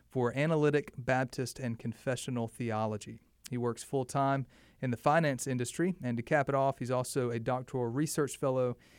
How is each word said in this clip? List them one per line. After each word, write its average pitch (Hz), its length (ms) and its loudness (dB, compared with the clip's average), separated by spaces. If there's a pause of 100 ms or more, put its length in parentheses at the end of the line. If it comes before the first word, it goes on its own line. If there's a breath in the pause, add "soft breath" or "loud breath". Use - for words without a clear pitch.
for 120 280 0
analytic, 147 600 2
Baptist, 127 600 -2
and 117 200 -4
confessional 120 680 -4
theology. 110 720 -4 (300)
He 123 80 -4
works 120 240 -2
full-time 139 640 0 (360 soft breath)
in 131 80 0
the 117 80 0
finance 147 480 4
industry, 139 560 0
and 120 140 -2
to 120 60 -4
cap 147 260 2
it 135 60 0
off, 135 240 2
he's 127 120 -4
also 127 400 0
a 117 80 -2
doctoral 127 480 -2
research 143 500 0
fellow 131 400 0 (220 soft breath)